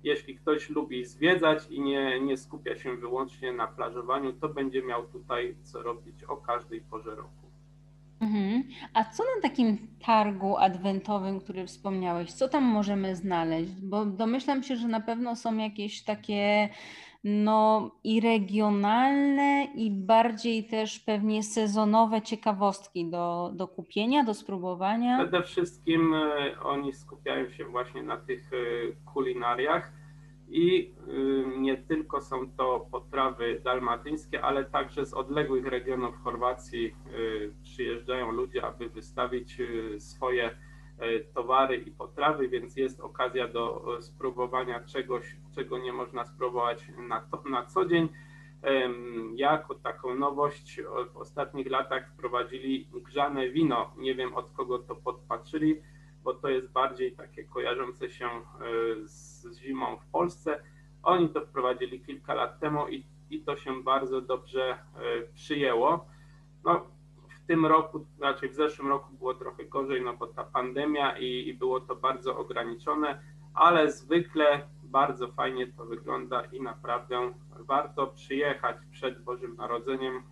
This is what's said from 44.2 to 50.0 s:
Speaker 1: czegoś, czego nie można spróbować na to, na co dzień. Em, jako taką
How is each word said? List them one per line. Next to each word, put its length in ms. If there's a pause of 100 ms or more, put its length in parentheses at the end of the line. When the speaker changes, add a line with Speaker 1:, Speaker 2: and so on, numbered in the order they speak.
Speaker 1:
czegoś, 560 (180)
czego 240
nie 140
można 320
spróbować 640 (200)
na 120
to, 300
na 160
co 200
dzień. 220 (540)
Em, 720
jako 380
taką 400